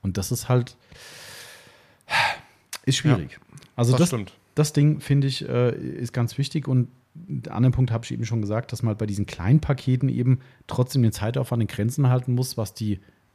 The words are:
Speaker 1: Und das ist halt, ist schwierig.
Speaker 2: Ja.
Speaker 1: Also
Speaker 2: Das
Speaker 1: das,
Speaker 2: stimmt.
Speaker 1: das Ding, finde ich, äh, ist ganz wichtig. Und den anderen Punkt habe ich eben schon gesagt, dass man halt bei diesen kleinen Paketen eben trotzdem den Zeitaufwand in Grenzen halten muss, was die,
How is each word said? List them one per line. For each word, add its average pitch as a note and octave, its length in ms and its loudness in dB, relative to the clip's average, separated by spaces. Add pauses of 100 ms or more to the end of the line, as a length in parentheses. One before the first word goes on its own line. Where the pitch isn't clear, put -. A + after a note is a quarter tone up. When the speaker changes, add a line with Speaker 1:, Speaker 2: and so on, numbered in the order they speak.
Speaker 1:
Und F#2+ 160 -4
das F#2+ 140 -4
ist - 180 -4
halt, B2 260 2 (2000)
ist C3 120 2
schwierig. G2 360 2
Speaker 2:
Ja. - 40 -20 (380)
Speaker 1:
Also A#2+ 180 4
Speaker 2:
Das C3 80 4
Speaker 1:
das, F3 80 6
Speaker 2:
stimmt. G#2+ 240 -4 (200)
Speaker 1:
das D3+ 200 2
Ding, D3 280 4
finde C#3 260 2
ich, C3 200 -4
äh, B2 280 2
ist - 380 -8
ganz A#2+ 240 -2
wichtig. C#3 300 -2
Und B2+ 200 4 (280)
den D3 360 -10
anderen B2 220 4
Punkt B2+ 180 2
habe A2+ 140 -2
ich - 60 -12
eben A#2 140 -4
schon A2 160 -2
gesagt, G#2+ 300 -4
dass A#2 120 -6
man A2+ 60 0
halt G#2+ 100 -2
bei A2 80 -2
diesen G2+ 180 -2
kleinen A2+ 340 2
Paketen B2+ 500 0
eben B2 300 2 (280)
trotzdem B2+ 340 0
den A2+ 100 4
Zeitaufwand A#2+ 520 -2
in G2+ 40 0
Grenzen B2 420 0
halten B2+ 260 0
muss, B2 220 -2
was G#2+ 180 -6
die, G#2 240 -4 (360)